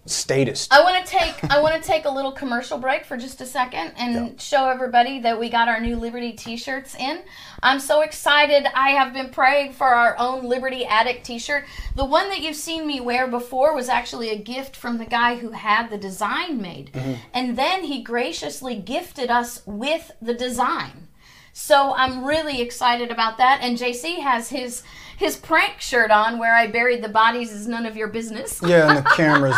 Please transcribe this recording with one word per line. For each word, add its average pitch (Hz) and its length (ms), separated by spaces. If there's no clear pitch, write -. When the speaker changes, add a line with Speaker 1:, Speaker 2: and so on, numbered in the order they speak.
Speaker 1:
statist. - 640
Speaker 2:
I 285 100
wanna 370 220
take, 330 460
I 294 100
wanna 311 200
take 320 240
a 294 40
little 269 220
commercial 254 480
break 262 260
for 285 100
just 254 260
a 254 40
second 254 500
and 240 180
Speaker 1:
Yeah. 233 160
Speaker 2:
show 269 300
everybody 254 500
that 233 200
we 233 100
got 233 180
our 226 120
new 233 160
Liberty 233 380
t-shirts 247 640
in. 294 240
I'm 269 180
so 302 220
excited! 294 760
I 269 140
have 269 240
been 262 160
praying 277 440
for 277 140
our 240 300
own 254 280
Liberty 254 380
Addict 233 420
t-shirt. 277 400
The 269 100
one 339 240
that 381 120
you've 302 140
seen 320 320
me 285 120
wear 247 280
before 254 480
was 240 120
actually 240 440
a 208 60
gift 247 380
from 240 220
the 226 80
guy 240 300
who 233 160
had 214 400
the 208 60
design 220 640
made. 160 320
Speaker 1:
Mm-hmm. 131 220
Speaker 2:
And 247 200
then 349 280
he 277 180
graciously 240 760
gifted 247 540
us 240 380
with 269 440
the 233 120
design. 240 720
So 277 400
I'm 254 300
really 294 380
excited 240 500
about 220 280
that. 262 220
And 247 160
J 247 140
C 330 300
has 277 280
his, 254 340
his 302 180
prank 370 460
shirt 233 280
on 220 300
where 226 160
I 233 120
buried 240 360
the 220 60
bodies 226 420
is 208 160
none 233 180
of 220 120
your 220 100
business. 220 580
Speaker 1:
Yeah, 170 300
and 139 100
the - 40
camera's, 147 480